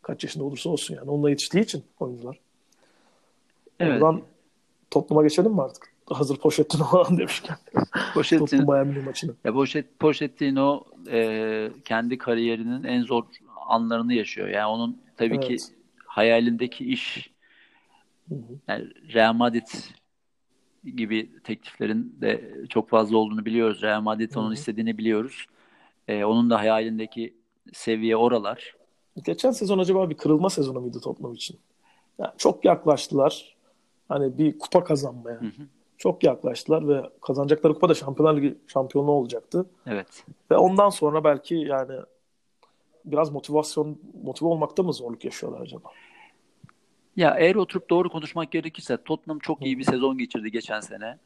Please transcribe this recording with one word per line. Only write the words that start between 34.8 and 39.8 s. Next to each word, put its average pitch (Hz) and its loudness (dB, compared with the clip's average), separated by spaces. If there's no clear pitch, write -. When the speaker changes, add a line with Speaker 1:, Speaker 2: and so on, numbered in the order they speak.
Speaker 1:
kazanmaya. 123 -4
Speaker 2:
Hı 117 -8
hı. 104 -8
Speaker 1:
Çok - -2
yaklaştılar 147 0
ve 139 0
kazanacakları 143 2
kupa 175 4
da 160 6
Şampiyonlar 151 2
Ligi 139 -2
şampiyonluğu 139 0
olacaktı. 135 -2